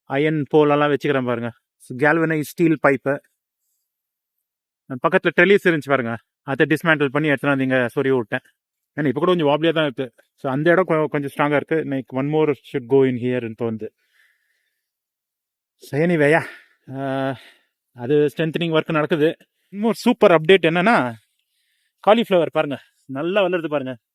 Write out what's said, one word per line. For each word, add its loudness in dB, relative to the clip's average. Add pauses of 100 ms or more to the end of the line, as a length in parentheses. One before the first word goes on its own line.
(100)
அயர்ன் -2
போலெல்லாம் 2
வச்சுக்கிறேன் -2
பாருங்க. -4 (240)
So, -16
galvanized 0
steel 2 (100)
pipe. 0 (1900)
பக்கத்துல 0
ட்ரெல்லிஸ் 4
இருந்துச்சு 0
பாருங்க, 0 (280)
அதை 0
டிஸ்மேண்டில் 0
பண்ணி 0
எடுத்துட்டு 0
வந்து 0
இங்க 0 (160)
சொருவி 0
விட்டேன். -4 (520)
ஏன்னா, -2
இப்ப -2
கூட 0
கொஞ்சம் 0
வாப்லியா 0
தான் 0
இருக்கு. -8 (340)
So, -6
அந்த -2
இடம் 2
கொ-, 0
கொஞ்சம் -4
ஸ்ட்ராங்கா 0
இருக்கு. -4
Like, -6
one -4
more 2 (200)
should -8
go 4 (100)
in -2
here-ன்னு -4
தோணுது. -6 (1900)
So, -16
anyway, 2
yeah. 0 (420)
அஹ், -6 (600)
அது -4 (180)
ஸ்ட்ரென்தனிங் -4
ஒர்க் -2
நடக்குது. 0 (440)
இன்னொரு -4
சூப்பர் 4
அப்டேட் 4
என்னன்னா, 2 (1080)
காலிஃப்ளவர் 2
பாருங்க, -2 (400)
நல்லா -2
வளருது -2
பாருங்க. -6 (200)